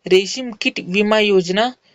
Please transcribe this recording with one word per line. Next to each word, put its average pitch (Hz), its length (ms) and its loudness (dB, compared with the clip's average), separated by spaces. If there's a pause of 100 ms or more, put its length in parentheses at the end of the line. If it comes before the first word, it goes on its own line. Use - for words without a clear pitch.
रेशीम 196 440 0 (100)
कीट - 200 -4
विमा 208 400 0
योजना 202 500 0 (240)